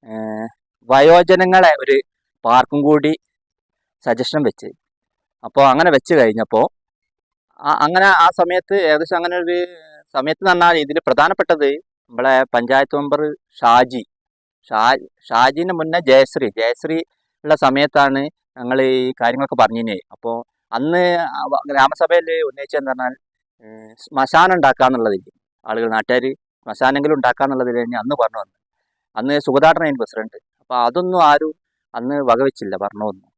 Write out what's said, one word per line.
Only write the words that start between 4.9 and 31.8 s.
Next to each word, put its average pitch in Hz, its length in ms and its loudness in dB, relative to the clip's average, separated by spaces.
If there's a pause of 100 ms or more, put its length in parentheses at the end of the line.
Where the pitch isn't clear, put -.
അപ്പോ 135 160 0 (100)
അങ്ങനെ 165 240 2
വെച്ച് 147 240 0
കഴിഞ്ഞപ്പോ 113 420 2 (1000)
ആ, 143 40 -4 (160)
അങ്ങനെ 185 240 4 (160)
ആ - 20 6 (120)
സമയത്ത് 180 380 0 (120)
ഏകദേശം 156 300 0
അങ്ങനെ 175 260 -4
ഒരു 175 140 -2 (560)
സമയത്ത് 143 280 -4
എന്ന് 190 100 2
പറഞ്ഞാൽ 175 320 2
ഇതിൽ 143 120 -6 (120)
പ്രധാനപ്പെട്ടത് 151 600 0 (400)
നമ്മളെ 127 260 0 (200)
പഞ്ചായത്ത് 135 440 0
മെമ്പർ 143 220 -4 (400)
ഷാജി, 123 420 2 (680)
ഷാ-, 117 360 0 (240)
ഷാജിന്റെ 143 500 0
മുന്നേ 160 300 -4
ജയശ്രീ, 131 400 2 (100)
ജയശ്രീ 123 400 -4 (460)
ഉള്ള 151 100 0 (120)
സമയത്താണ് 139 560 0 (360)
ഞങ്ങൾ 127 240 -4
ഈ 131 160 0 (220)
കാര്യങ്ങളൊക്കെ 123 420 -4
പറഞ്ഞിരുന്നേ. 110 340 -2 (180)
അപ്പോ - 160 -12 (460)
അന്ന് 160 260 -2 (360)
ആ - 20 -10 (120)
വ-, - 180 -4
ഗ്രാമസഭയിൽ 160 580 0 (200)
ഉന്നയിച്ചതെന്ന് 139 440 -8
പറഞ്ഞാൽ, 127 220 -6 (500)
ഏഹ്, 110 260 -20 (140)
ശ്മശാനം 160 540 2
ഉണ്ടാക്കാന്നുള്ളതിൽ 127 680 0 (460)
ആളുകൾ, 113 260 -4
നാട്ടുകാർ 123 280 -2 (380)
ശ്മശാനെങ്കിലും 139 560 -2
ഉണ്ടാക്കാന്നുള്ളതിൽ 123 640 -2
തന്നെ 120 220 -8
അന്ന് 131 180 -6
പറഞ്ഞു 110 220 -2
വന്നു. - 140 -20 (600)
അന്ന് 131 160 -4 (120)
സുഗതാട്ടനായിരുന്നു 147 580 0
പ്രസിഡന്റ്. 110 340 -12 (240)
അപ്പൊ 127 140 -8 (100)
അതൊന്നും 180 340 -2 (100)
ആരും 156 220 0 (460)